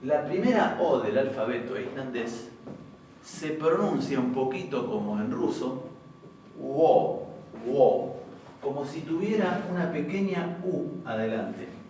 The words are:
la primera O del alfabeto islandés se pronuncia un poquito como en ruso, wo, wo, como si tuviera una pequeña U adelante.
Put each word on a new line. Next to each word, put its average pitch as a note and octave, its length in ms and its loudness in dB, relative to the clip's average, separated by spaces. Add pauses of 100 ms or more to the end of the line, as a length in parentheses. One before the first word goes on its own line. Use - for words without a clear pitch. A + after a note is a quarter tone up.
la D3 200 2
primera G#3+ 580 2
O C3 180 4
del G#2+ 180 0
alfabeto A#2+ 640 -2
islandés A#2+ 720 -6 (720)
se - 260 -8
pronuncia D#3 720 2
un B2 140 2
poquito B2+ 560 0
como G#2 300 -2
en A2+ 120 0
ruso, - 520 -2 (760)
wo, - 680 4 (400)
wo, C3 480 4 (460)
como C#3+ 240 -4
si D3+ 160 -8
tuviera F#3 720 0
una F3 200 0
pequeña F3 720 -2
U - 420 -4
adelante. A2 600 -4 (220)